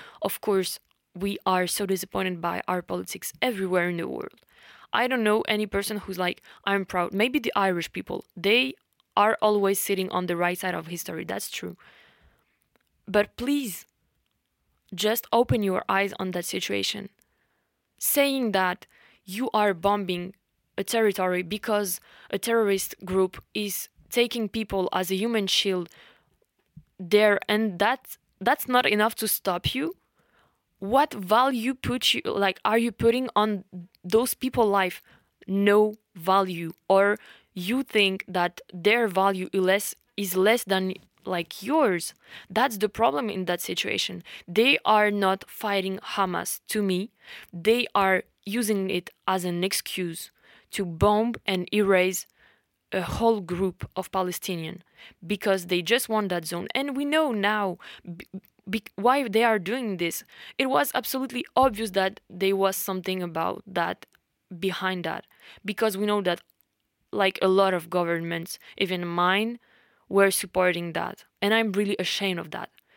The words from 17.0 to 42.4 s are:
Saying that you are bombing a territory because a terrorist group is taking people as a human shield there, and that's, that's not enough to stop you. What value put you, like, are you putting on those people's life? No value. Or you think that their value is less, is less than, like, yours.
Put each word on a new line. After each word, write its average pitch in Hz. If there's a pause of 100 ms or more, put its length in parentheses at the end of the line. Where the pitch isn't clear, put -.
Saying 269
that 185 (380)
you 214
are 208
bombing 185 (440)
a 196
territory 185
because 202 (300)
a 196
terrorist 214 (100)
group 185 (100)
is 208 (200)
taking 233
people 196
as 180
a 196
human 214
shield 185 (1120)
there, 208 (100)
and 208
that's, 220 (240)
that's 233
not 247
enough 214
to 220
stop -
you. 311 (840)
What 262
value 233
put -
you, -
like, 196
are 214
you 233
putting 233
on 208 (380)
those 226
people's 247
life? 190 (440)
No 202 (180)
value. 180 (160)
Or 202 (340)
you 202
think 196
that 175 (100)
their 214
value 190
is 196
less, 190 (220)
is 190
less 214
than, 190 (320)
like, 175
yours. 220 (340)